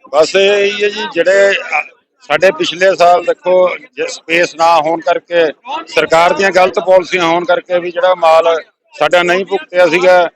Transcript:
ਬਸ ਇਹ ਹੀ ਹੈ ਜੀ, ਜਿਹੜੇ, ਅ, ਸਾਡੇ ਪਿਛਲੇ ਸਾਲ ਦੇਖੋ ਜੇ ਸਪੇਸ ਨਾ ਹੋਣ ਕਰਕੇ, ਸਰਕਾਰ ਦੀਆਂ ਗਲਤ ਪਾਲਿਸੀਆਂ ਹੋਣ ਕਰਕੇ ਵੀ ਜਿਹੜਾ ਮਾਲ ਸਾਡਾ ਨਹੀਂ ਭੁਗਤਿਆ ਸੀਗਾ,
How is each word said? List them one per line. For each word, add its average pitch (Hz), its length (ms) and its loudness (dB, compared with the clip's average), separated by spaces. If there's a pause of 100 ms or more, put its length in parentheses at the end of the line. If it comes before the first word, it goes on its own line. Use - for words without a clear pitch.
(140)
ਬਸ 156 220 0
ਇਹ 202 360 0
ਹੀ 202 120 -6
ਹੈ 208 60 0
ਜੀ, 208 240 -10
ਜਿਹੜੇ, 196 380 2
ਅ, 160 380 -6 (320)
ਸਾਡੇ 156 300 0
ਪਿਛਲੇ 180 440 -2
ਸਾਲ 175 280 2
ਦੇਖੋ 180 540 0
ਜੇ 151 300 -10
ਸਪੇਸ 165 480 -4
ਨਾ 165 240 2
ਹੋਣ 160 220 -4
ਕਰਕੇ, 170 440 -2 (420)
ਸਰਕਾਰ 170 460 0
ਦੀਆਂ 196 180 -2
ਗਲਤ 185 280 0
ਪਾਲਿਸੀਆਂ 180 460 0
ਹੋਣ 170 200 0
ਕਰਕੇ 175 340 -2
ਵੀ 175 120 -10
ਜਿਹੜਾ 175 240 0
ਮਾਲ 165 460 2 (380)
ਸਾਡਾ 160 240 2
ਨਹੀਂ 175 220 -2
ਭੁਗਤਿਆ 180 420 -2
ਸੀਗਾ, 180 480 2